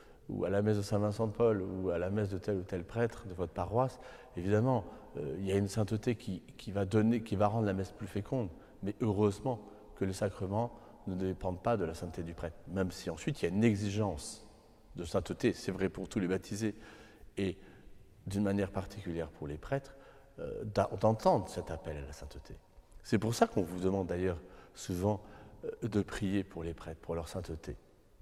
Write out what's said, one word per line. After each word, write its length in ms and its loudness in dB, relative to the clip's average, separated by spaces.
ou 160 -2
à 40 2
la 120 4
messe 160 4
de 40 2
Saint-Vincent 460 2
de 60 -4
Paul, 280 4
ou 280 -2
à 80 2
la 120 0
messe 200 2
de 80 -2
tel 200 0
ou 60 -2
tel 200 -4
prêtre 440 -2
de 60 -8
votre 200 -2
paroisse, 460 0
évidemment, 480 4
euh, 220 -4
il 60 -2
y 60 0
a 60 6
une 100 4
sainteté 480 0
qui, 260 -6
qui 140 -10
va 140 0
donner, 360 6
qui 140 -2
va 120 6
rendre 180 2
la 80 2
messe 180 -2
plus 160 -10
féconde. 420 -2
Mais 200 -2
heureusement 600 4
que 100 -2
les 80 0
sacrements 580 -2
ne 80 -2
dépendent 460 -2
pas 160 4
de 60 0
la 100 -2
sainteté 300 -6
du 100 -8
prêtre, 240 -8
même 240 0
si 180 -8
ensuite 320 -4
il 40 4
y 60 0
a 40 0
une 80 6
exigence 840 0
de 80 -6
sainteté, 500 2
c'est 180 -4
vrai 180 0
pour 180 -6
tous 120 -2
les 80 2
baptisés, 480 -2
et 200 0
d'une 160 0
manière 280 2
particulière 580 -4
pour 180 -10
les 100 -6
prêtres, 380 -6
euh, 240 -6
d'a-, 260 2
d'entendre 500 6
cet 220 -8
appel 260 -6
à 40 -6
la 120 -10
sainteté. 420 -14
C'est 140 2
pour 160 0
ça 140 6
qu'on 160 2
vous 160 -4
demande 280 2
d'ailleurs 320 0
souvent, 460 0
euh, 220 -6
de 160 2
prier 400 0
pour 200 -10
les 120 -6
prêtres, 260 -10
pour 140 -4
leur 120 -4
sainteté. 480 -8